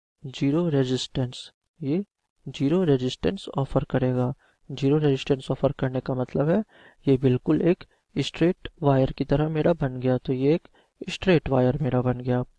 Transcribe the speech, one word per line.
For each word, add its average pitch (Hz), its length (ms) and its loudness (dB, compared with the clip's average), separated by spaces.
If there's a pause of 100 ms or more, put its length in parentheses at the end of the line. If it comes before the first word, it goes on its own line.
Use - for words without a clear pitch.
(280)
zero 147 440 0
resistance, 131 680 -2 (440)
ये 151 240 -2 (420)
ज़ीरो 151 360 0
रेजिस्टेंस 139 640 0 (120)
ऑफर 135 260 0
करेगा। 127 500 0 (380)
ज़ीरो 139 260 0
रेजिस्टेंस 139 540 0
ऑफर 135 200 0
करने 131 280 -4
का 135 140 -6
मतलब 143 360 -2
है 214 140 2 (440)
ये 135 100 4
बिल्कुल 131 440 2
एक 175 220 0 (340)
स्ट्रेट - 520 -2 (120)
वायर 135 300 2
की 139 140 -4
तरह 151 240 0
मेरा 160 240 0
बन 131 260 -4
गया, 127 180 0
तो 139 160 -4
ये 135 220 2
एक - 120 -8 (420)
स्ट्रेट - 400 0
वायर 127 320 2
मेरा 127 200 0
बन 123 180 -2
गया। 123 260 -2 (140)